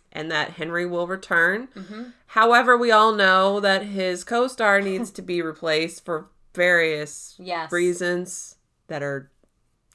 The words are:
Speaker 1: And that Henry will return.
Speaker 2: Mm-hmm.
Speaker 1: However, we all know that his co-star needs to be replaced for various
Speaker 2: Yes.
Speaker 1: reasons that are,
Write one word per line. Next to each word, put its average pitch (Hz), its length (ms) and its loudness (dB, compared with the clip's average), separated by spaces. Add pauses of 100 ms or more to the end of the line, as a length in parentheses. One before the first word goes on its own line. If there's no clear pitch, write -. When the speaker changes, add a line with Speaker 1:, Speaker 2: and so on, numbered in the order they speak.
(120)
Speaker 1:
And 156 180 -10
that 156 220 -4
Henry 170 340 -6
will 175 220 -4
return. 190 680 0
Speaker 2:
Mm-hmm. 208 280 -16 (240)
Speaker 1:
However, 240 500 4
we 233 140 2
all 220 220 6
know 196 480 4
that 196 220 2
his 185 400 -4
co-star 233 560 0
needs 196 300 -4
to - 140 -16
be 175 180 -4
replaced 160 640 -4
for 160 220 -6 (260)
various 160 880 0
Speaker 2:
Yes. 170 320 -8
Speaker 1:
reasons 175 880 -4 (320)
that 151 120 -8
are, 139 300 -8 (640)